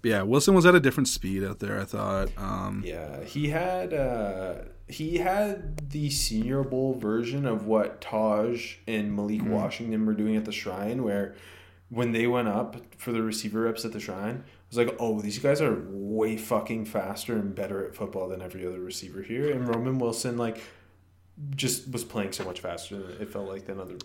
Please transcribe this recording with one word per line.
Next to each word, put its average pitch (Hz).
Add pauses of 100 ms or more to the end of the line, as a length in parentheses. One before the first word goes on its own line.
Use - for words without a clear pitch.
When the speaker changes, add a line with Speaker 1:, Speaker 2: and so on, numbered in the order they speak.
Speaker 1:
Yeah, 107
Wilson 139
was 175
at 180
a -
different 135
speed 95
out 95
there, 101
I 98
thought. 98
Um, 98
Speaker 2:
Yeah, 78
he 147
had, 180
uh, 104 (340)
he 160
had 180
the 147
Senior 123
Bowl 131
version 117
of 107
what 110
Taj 110 (100)
and 104
Malik 104
Speaker 1:
Mm. 98
Speaker 2:
Washington 110
were 107
doing 107
at 107
the 107
Shrine, 104
where 101 (540)
when 117
they 117
went 120
up 110 (220)
for -
the 113
receiver 110
reps 113
at 110
the 107
Shrine, 101
it 135 (260)
was 117
like, 117
"Oh, 110
these 104
guys 143
are 107
way 107
fucking 110
faster 101
and 101
better 98
at -
football 95
than 92
every 92
other 92
receiver 92
here." 131
And 123
Roman 120
Wilson, 120
like, 117 (920)
just 135
was 120
playing 98
so 98
much 92
faster 87
than 95
it 101
felt 98
like 95
than 95
other, 90